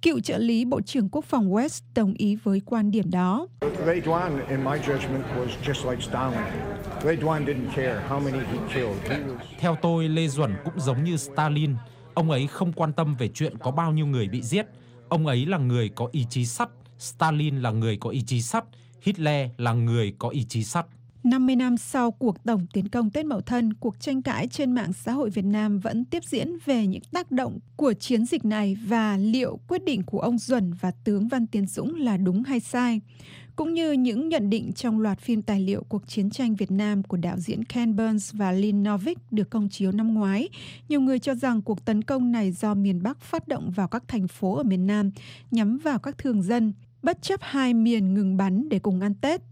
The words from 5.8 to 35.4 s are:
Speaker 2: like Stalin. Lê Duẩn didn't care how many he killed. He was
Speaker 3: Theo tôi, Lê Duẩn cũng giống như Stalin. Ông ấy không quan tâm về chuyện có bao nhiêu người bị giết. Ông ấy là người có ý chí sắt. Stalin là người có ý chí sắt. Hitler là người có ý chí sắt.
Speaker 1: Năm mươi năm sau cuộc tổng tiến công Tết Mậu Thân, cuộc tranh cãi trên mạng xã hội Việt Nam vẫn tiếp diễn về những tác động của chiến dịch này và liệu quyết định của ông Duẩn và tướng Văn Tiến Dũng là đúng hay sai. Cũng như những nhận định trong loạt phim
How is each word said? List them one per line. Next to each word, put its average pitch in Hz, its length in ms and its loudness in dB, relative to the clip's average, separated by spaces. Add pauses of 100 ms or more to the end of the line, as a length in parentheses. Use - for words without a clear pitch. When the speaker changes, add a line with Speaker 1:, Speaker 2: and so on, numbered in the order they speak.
Speaker 2:
like 123 120 -4
Stalin. 123 380 -2 (640)
Lê 160 120 4
Duẩn 151 280 0
didn't 127 320 -2
care 123 320 -2
how 139 160 0
many 135 140 -2
he - 200 -4 (160)
killed. 117 280 0
He 147 160 -2
was 135 180 -6 (220)
Speaker 3:
Theo 170 240 2
tôi, 165 260 2
Lê 160 200 2
Duẩn 135 260 0 (100)
cũng 165 160 -4
giống 135 240 0
như 175 120 0
Stalin. 151 580 0 (400)
Ông 165 160 2
ấy 139 160 2
không 175 260 -2
quan 156 200 0
tâm 147 260 0
về 120 100 0
chuyện - 300 -4
có 127 120 -2
bao 160 220 0
nhiêu 156 140 2
người 123 220 0
bị 110 140 -4
giết. 160 240 0 (420)
Ông 160 180 2
ấy 131 200 2
là 185 120 0
người 123 300 2
có 117 240 -4
ý 139 180 0
chí 123 140 0
sắt. 240 240 -2 (300)
Stalin 151 580 0
là 123 140 0
người 110 260 0
có 117 140 -6
ý 127 120 -2
chí 117 200 -2
sắt. 226 220 -2 (380)
Hitler 151 540 0
là 120 160 0
người 117 460 2
có - 100 -4
ý 131 160 -2
chí 110 200 -2
sắt. 170 220 -2 (380)
Speaker 1:
Năm 254 220 6
mươi 254 100 4
năm 247 200 2
sau 240 340 0
cuộc 220 340 -2
tổng 208 280 0
tiến 196 160 0
công 233 220 0
Tết 311 160 -2
Mậu 254 140 -2
Thân, 233 340 0
cuộc - 260 -6
tranh 262 220 -2
cãi 254 260 -2
trên 254 240 0
mạng 202 200 0
xã 220 200 -4
hội 262 180 0
Việt 190 140 -2
Nam 208 340 2
vẫn 226 260 -2
tiếp 339 200 -6
diễn 285 280 -4 (140)
về 240 200 2
những 185 160 -2 (100)
tác 349 180 -4
động 254 280 -2 (180)
của 285 160 4
chiến 233 340 2
dịch 294 180 -2
này 208 400 2
và 214 320 2
liệu 220 520 2
quyết 370 160 -2
định 247 180 0
của - 180 -2
ông 240 180 2
Duẩn 214 340 0
và 180 180 -2
tướng 208 380 0
Văn 247 180 0
Tiến 202 200 0
Dũng - 280 -4
là 254 220 0
đúng 185 260 2
hay 262 180 0
sai. 240 400 0 (560)
Cũng 330 180 -2
như 320 180 2
những 254 360 2
nhận 247 220 2
định 214 220 0
trong 220 280 0
loạt 208 200 0
phim 220 220 0